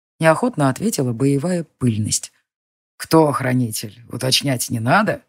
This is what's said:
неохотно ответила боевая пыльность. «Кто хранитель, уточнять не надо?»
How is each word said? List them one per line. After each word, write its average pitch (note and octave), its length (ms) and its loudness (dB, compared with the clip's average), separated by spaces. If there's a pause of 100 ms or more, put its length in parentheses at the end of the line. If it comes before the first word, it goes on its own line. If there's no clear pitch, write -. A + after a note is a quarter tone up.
(200)
неохотно D#3+ 500 2
ответила C3 440 -2
боевая C#3+ 500 0
пыльность. A#2 680 -4 (720)
«Кто D#3+ 300 4
хранитель, A#2+ 800 -4
уточнять B2+ 600 -2
не B2 100 -2
надо?» D#3 500 0